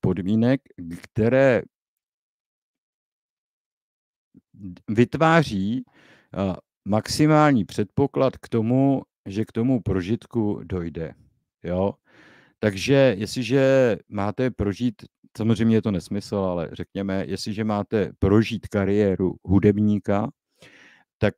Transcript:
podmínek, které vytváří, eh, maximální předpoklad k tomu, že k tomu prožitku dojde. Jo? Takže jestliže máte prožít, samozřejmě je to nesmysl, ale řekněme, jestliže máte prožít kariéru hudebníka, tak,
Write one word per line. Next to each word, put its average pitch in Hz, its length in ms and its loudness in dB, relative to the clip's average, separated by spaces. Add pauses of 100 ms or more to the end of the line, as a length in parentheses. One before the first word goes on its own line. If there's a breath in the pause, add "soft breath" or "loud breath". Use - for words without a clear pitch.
podmínek, 107 600 0 (400)
které 120 600 2 (3250)
vytváří, 123 960 0
eh, - 720 -8 (300)
maximální 147 800 2
předpoklad 135 720 -2
k - 120 -20
tomu, 131 520 0 (240)
že 98 200 -4
k - 60 -12
tomu 120 300 0
prožitku 101 840 -4
dojde. 85 500 -8 (500)
Jo? 90 300 -2 (680 soft breath)
Takže 110 580 2
jestliže 127 800 0 (120)
máte 104 420 -4
prožít, 107 500 -4 (360)
samozřejmě 113 400 2
je 107 40 0
to 110 100 -2
nesmysl, 101 440 -6
ale 90 380 -2
řekněme, 95 540 -6
jestliže 101 360 -6
máte 104 560 -2
prožít 104 480 2
kariéru 98 760 0
hudebníka, 104 840 2 (880 soft breath)
tak, 104 200 0